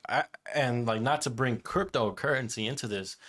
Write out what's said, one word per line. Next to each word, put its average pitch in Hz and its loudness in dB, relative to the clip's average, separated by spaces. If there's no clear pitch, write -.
I, 143 2
and, 120 2
like, 110 2
not 143 2
to 143 0
bring 123 0
cryptocurrency 127 0
into 123 -4
this, 98 -4